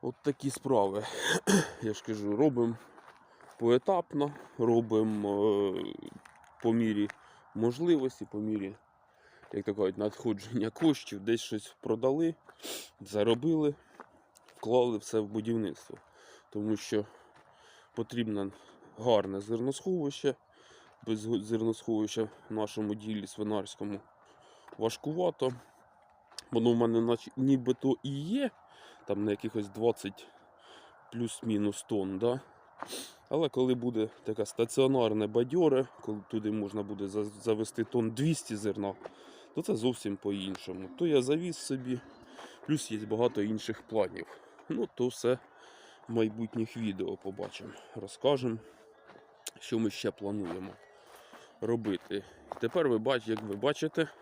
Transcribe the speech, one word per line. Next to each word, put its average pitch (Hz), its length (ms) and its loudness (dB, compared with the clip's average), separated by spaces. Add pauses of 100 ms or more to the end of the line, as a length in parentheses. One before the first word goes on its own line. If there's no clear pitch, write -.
От 127 200 -6
такі 139 280 -2
справи. 104 560 2 (380)
<clears throat> - 380 4
Я 110 120 0
ж - 120 -10
кажу, 104 300 -2
робимо 120 420 4 (840)
поетапно, 143 760 4 (240)
робимо, 107 1200 4
е, 90 60 -4 (800)
по 113 80 6
мірі 107 340 2 (480)
можливості, 131 760 2
по 107 80 -6
мірі, 107 360 -2 (760)
як 101 120 -4
то 101 100 -2
кажуть, 98 220 0
надходження 107 720 -2
коштів, 139 500 0
десь 110 220 0
щось - 400 -8
продали, 143 540 0 (680)
заробили, 120 760 2 (800)
вклали 120 420 2
все 110 220 -2
в 107 80 -2
будівництво. 110 680 -4 (520)
Тому 107 280 -2
що 104 280 -2 (880)
потрібне 110 560 -2 (460)
гарне 101 440 4
зерносховище. 139 960 -2 (720)
Без 107 180 -2
го-, 113 140 0
зерносховища 110 880 -2 (200)
в 113 40 -8
нашому 107 420 -2
ділі 107 320 -6
свинарському 104 720 -6 (800)
важкувато. 151 760 -2 (960)
Воно 117 200 4
в 117 40 6
мене 117 260 4
наче, 117 360 0
нібито 131 680 2
і 139 180 -6
є, 226 300 -2 (560)
там 101 180 -2
на 107 60 2
якихось 104 380 -4
двадцять 107 580 -2 (840)
плюс-мінус 110 720 -2
тонн, 98 360 -2
да? 120 200 2 (880)
Але 156 200 0
коли 127 260 2
буде 117 340 -2 (140)
таке 107 220 -2
стаціонарне 117 840 2
бадьоре, 131 600 4 (140)
коли 107 260 -6
туди 107 240 -2
можна 104 320 -2
буде 101 240 -6
за-, 104 160 -2
завести 107 600 -2
тонн 113 280 0
двісті 135 440 0
зерна, 101 380 -2 (600)
то 165 60 -2
це 139 140 0
зовсім 110 420 0
по-іншому. 95 800 -4
То 175 100 0
я 143 140 6
завіз 160 360 0
собі, 127 420 -4 (680)
плюс 147 240 0
є 107 140 -6
багато 110 360 2
інших 107 400 -4
планів. 92 440 -2 (440)
Ну, - 260 -2
то 123 120 0
все 127 300 0 (720)
в - 40 -8
майбутніх 113 680 0
відео 98 400 -4
побачимо, 98 520 -10 (260)
розкажемо, 123 600 0 (1000)
що - 200 -2
ми 110 100 2
ще 101 220 -4
плануємо 95 600 -6 (880)
робити. 107 600 -2 (360)
Тепер 147 300 2
ви 117 80 4
бач-, 117 300 0
як 110 140 -2
ви 104 140 -6
бачите 147 520 0 (140)